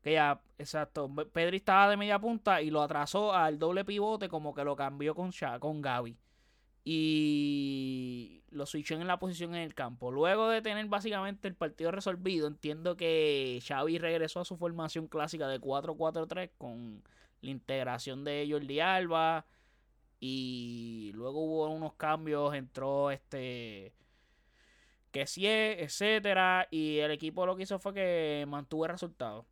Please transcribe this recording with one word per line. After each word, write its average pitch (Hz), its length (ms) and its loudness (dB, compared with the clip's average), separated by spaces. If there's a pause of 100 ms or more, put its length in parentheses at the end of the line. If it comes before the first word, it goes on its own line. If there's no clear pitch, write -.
Que 151 120 2
ya, 147 280 4 (160)
exacto, 147 560 -6
Pe-, 151 140 -4
Pedri 175 300 0
estaba 196 300 8
de 208 80 6
media 202 220 2
punta 208 460 2
y 156 80 0
lo 151 100 4
atrasó 156 540 2
al 156 240 4
doble 180 260 2
pivote, 202 440 -2
como 151 260 -4
que 143 80 -4
lo 143 120 0
cambió 139 380 -2
con 180 180 -4
Xa-, 127 280 -4
con 151 200 -4
Gavi. 123 380 -2 (680)
Y 139 1700 0
lo 143 160 -8
switchó 151 300 -6
en 165 100 -6
la 180 140 0
posición 175 340 -6
en 170 80 -4
el 156 140 -8
campo. 123 340 -6
Luego 180 400 4
de 226 140 2
tener 214 240 -2
básicamente 202 600 -2
el 185 60 -4
partido 165 380 -2
resolvido, 185 560 0
entiendo 156 500 -4
que 147 680 2
Xavi 156 360 0
regresó 165 400 0
a 175 60 -4
su 180 120 -8
formación 165 500 -4
clásica 156 400 -4
de 135 120 -2
cuatro 139 340 -2
cuatro 160 320 0
tres 175 320 -8
con 117 460 -12 (380)
la 135 100 -8
integración 131 720 -4
de 147 260 -2
Jordi 147 300 -2
Alba. 165 680 4 (760)
Y 120 920 -6
luego 131 280 -6
hubo 160 280 0
unos 156 240 -6
cambios, 151 640 0
entró 139 560 -2
este, 120 840 -8 (1160)
Kessie, 196 720 0
etcétera, 190 880 2
y 156 260 0
el 151 140 2
equipo 156 340 -2
lo 185 100 2
que 190 80 -6
hizo 190 140 -4
fue 196 160 -6
que 165 540 0
mantuvo 147 380 -2
el 165 80 -2
resultado. 120 580 -8